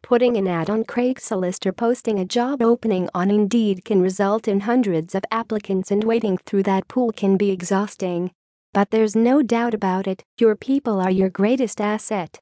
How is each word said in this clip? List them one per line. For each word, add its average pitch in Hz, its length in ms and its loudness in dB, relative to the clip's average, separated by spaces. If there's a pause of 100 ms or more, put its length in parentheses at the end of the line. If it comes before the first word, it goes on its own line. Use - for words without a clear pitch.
Putting 240 360 2
an 190 100 0
ad 170 220 -2
on 220 120 0
Craigslist 220 840 -2
or 185 60 0
posting 233 460 -2
a 185 60 0
job 240 380 -2
opening 226 500 2
on 185 180 0
Indeed 208 540 2
can 196 160 2
result 196 480 0
in 196 120 0
hundreds 202 540 0
of 190 160 -2
applicants, 214 600 -4
and 208 140 2
wading 220 420 0
through 196 160 0
that 190 260 0
pool 240 240 -2
can 196 240 0
be 196 140 2
exhausting. 185 800 -4 (420)
But 202 180 0
there's 220 240 2
no 247 280 4
doubt 233 320 0
about 190 320 -2
it, 190 160 -6 (160)
your 220 180 4
people 262 420 -2
are 185 120 0
your 190 180 2
greatest 214 540 0
asset 208 600 -4